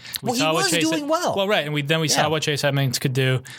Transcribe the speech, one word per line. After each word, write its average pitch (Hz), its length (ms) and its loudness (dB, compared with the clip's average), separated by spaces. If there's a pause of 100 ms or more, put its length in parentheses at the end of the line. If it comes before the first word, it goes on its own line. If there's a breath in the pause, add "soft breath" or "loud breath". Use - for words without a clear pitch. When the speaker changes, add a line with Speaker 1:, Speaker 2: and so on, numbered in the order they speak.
(220 loud breath)
Speaker 1:
We - 40 -8
Speaker 2:
Well, 247 80 0
he - 60 -2
Speaker 1:
saw 156 120 2
what 381 120 2
Speaker 2:
was 381 80 2
Speaker 1:
Chase 320 160 2
Speaker 2:
doing 311 200 -2
well. 320 260 0
Speaker 1:
Well, 196 140 0
right, 190 160 2
and 151 100 -4
we, 147 80 0
then 160 180 0
we 160 80 0
saw 139 140 2
Speaker 2:
Yeah. 156 60 2
Speaker 1:
what 151 140 0
Chase 147 200 -2
Edmonds 139 360 0
could 135 160 -2
do. 131 280 2 (160 loud breath)